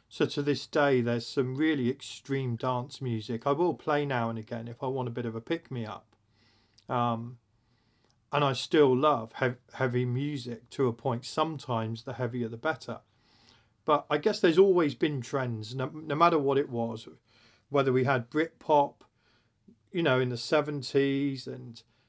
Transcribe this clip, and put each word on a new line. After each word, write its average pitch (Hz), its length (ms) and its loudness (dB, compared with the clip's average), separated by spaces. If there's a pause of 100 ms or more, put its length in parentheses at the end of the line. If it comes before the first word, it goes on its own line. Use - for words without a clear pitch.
So - 180 0
to 147 160 -4
this 143 260 0
day, 143 340 4
there's 117 240 0
some 131 300 -2
really 143 340 0
extreme 135 680 -6
dance 127 460 -4
music 117 440 -4
I 143 60 2
will 156 240 2
play 147 300 0
now 123 240 0
and 113 80 -6
again 117 300 -8
if 117 160 -10
I 135 40 -4
want 127 200 -4
a 120 40 -6
bit 117 140 -6
of 113 100 -6
a 113 60 -6
pick-me-up. 120 760 -8 (720)
Um, 120 500 -2 (960)
and 147 120 2
I 135 100 2
still 135 420 4
love 127 380 0
hev-, 123 240 -2 (160)
heavy 123 320 0
music 123 680 -6
to 135 160 0
a 120 60 0
point. 120 320 -4
Sometimes 117 800 -4
the 127 100 -10
heavier 120 340 -4
the 113 100 -10
better. 156 420 -6 (840)
But 147 240 2
I 151 80 2
guess 208 220 0
there's 170 200 6
always 175 340 6
been 151 280 -2
trends, 117 520 -4
no, 131 200 -4
no 156 220 -6
matter 170 220 6
what 139 200 4
it 147 120 0
was, 117 380 -4 (640)
whether 135 240 2
we 127 100 4
had 127 260 0
Britpop, 151 680 0 (960)
you 175 120 -2
know, 131 160 4
in 127 100 2
the 120 80 -6
seventies 139 1120 0
and 123 340 -14 (280)